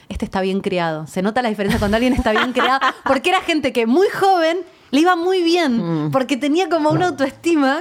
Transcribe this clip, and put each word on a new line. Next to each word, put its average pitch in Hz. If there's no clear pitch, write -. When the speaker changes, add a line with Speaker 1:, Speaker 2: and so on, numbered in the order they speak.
Speaker 1:
"Este -
está 196
bien 190
criado"? 165
Se 185
nota 220
la 240
diferencia 214
cuando 214
alguien 247
está 220
bien 233
criado, 254
Speaker 2:
<laughs> -
Speaker 1:
porque 269
era 381
gente 302
que 226
muy 330
joven 359
le 269
iba 359
muy 359
bien, 233
Speaker 3:
Mm. 151
Speaker 1:
porque 262
tenía 294
como 311
una 320
autoestima 285